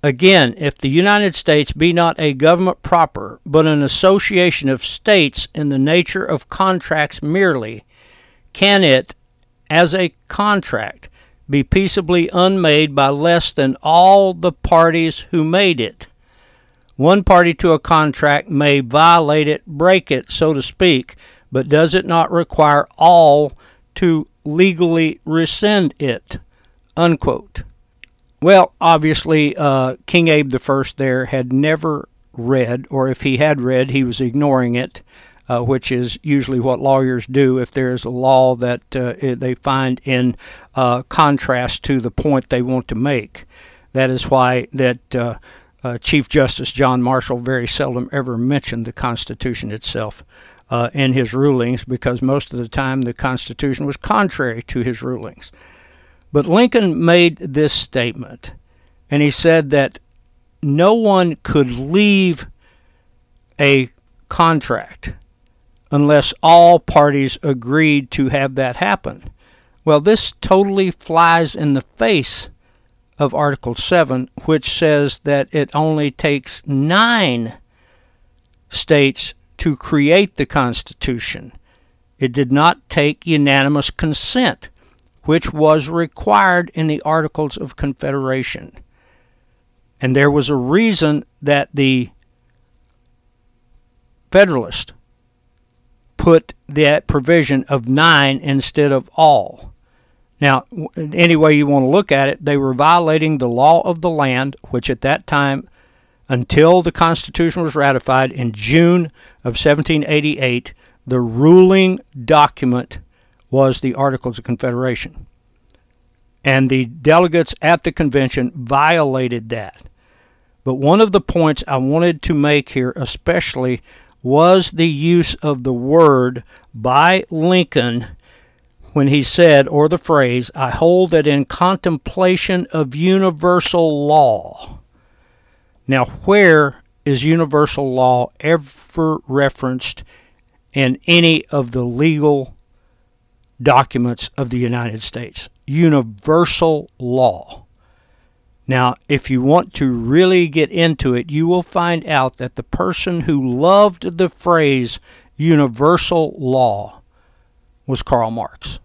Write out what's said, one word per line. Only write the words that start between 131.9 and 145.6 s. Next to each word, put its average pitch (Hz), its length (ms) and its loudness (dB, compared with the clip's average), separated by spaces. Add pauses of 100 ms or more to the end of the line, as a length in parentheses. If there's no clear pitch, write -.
of 143 240 -4
universal 170 1080 0
law." 139 760 0 (1080)
Now, 131 180 0
where 165 800 2 (200)
is 135 200 -2
universal 147 720 0
law 127 340 2 (100)
ever 156 880 -4
referenced 131 760 -4 (680)
in 131 340 0
any 170 380 2
of 135 260 -4
the 123 120 -4
legal 147 720 0 (1080)
documents 123 760 0
of 131 120 -6
the 123 80 -6
United 117 440 -6
States? - 480 -12 (160)